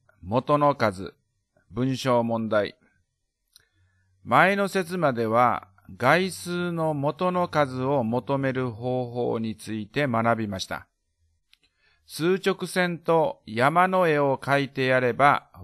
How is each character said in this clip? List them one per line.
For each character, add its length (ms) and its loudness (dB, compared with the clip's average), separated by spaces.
元 340 0
の 200 2
数、 380 -2
文 240 -2
章 260 0
問 260 -2
題。 280 0
前 320 4
の 140 0
節 300 -4
ま 140 2
で 140 -2
は、 400 2
概 340 2
数 400 -6
の 240 -2
元 380 -2
の 160 -2
数 340 -2
を 220 0
求 340 -2
め 140 -2
る 180 -4
方 400 -6
法 300 -2
に 160 -6
つ 180 -10
い 140 -8
て 180 -2
学 320 0
び 80 -4
ま 140 -8
し 80 -10
た。 180 -12
数 280 0
直 340 -2
線 320 -2
と 460 2
山 420 2
の 180 2
絵 140 2
を 180 2
描 220 0
い 80 -4
て 160 -2
や 160 4
れ 120 0
ば 380 2